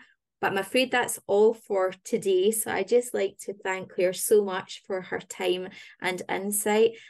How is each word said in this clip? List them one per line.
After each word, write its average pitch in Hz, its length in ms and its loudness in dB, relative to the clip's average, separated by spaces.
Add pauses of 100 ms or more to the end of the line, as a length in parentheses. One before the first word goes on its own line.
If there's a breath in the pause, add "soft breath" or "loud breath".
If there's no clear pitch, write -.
(420 loud breath)
But 185 100 0
I'm 196 60 -2
afraid 254 340 0
that's - 260 0 (100)
all 214 260 6
for 185 400 -2 (100)
today. 196 480 2
So - 180 -2
I 180 140 -2
just 240 300 0
like 196 320 -2
to 202 80 -8
thank 190 400 -6
Claire 185 180 2
so 208 320 4
much 190 420 -6
for 185 160 -6
her 180 180 -6
time 180 500 -4 (320 loud breath)
and 180 280 -4
insight. 208 640 0 (180 loud breath)